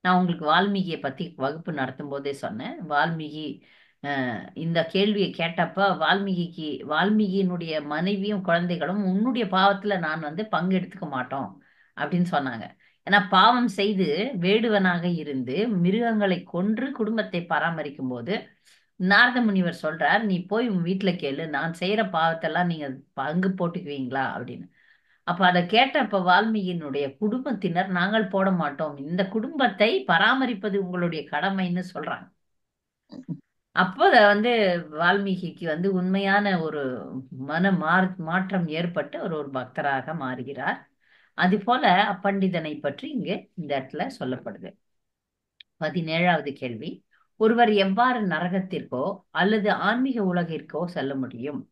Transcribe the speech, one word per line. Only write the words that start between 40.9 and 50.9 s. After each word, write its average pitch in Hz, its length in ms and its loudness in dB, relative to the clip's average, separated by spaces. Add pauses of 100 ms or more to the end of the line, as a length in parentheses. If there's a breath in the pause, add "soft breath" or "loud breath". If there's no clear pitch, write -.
அது 185 200 4
போல 254 260 0 (220)
அப்பண்டிதனை 190 760 -2
பற்றி 143 300 -6
இங்கே 202 260 -4 (180)
இந்த 147 180 -8
இடத்துல 139 400 -4
சொல்லப்படுது. 123 600 -8 (1040)
பதினேழாவது 160 760 0
கேள்வி, 123 360 -8 (500)
ஒருவர் 226 360 6
எவ்வாறு 214 500 2
நரகத்திற்கோ 170 800 -2 (300)
அல்லது 202 360 2 (120)
ஆன்மீக 240 420 0
உலகிற்கோ 165 640 -2
செல்ல 139 260 -4